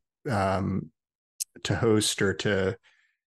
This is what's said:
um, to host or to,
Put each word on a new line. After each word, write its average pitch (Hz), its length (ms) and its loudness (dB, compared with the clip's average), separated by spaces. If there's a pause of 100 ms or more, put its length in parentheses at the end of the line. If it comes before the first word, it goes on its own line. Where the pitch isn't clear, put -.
(300)
um, 95 600 0 (720)
to 104 120 0
host 107 460 2
or 98 120 2
to, 95 420 0 (520)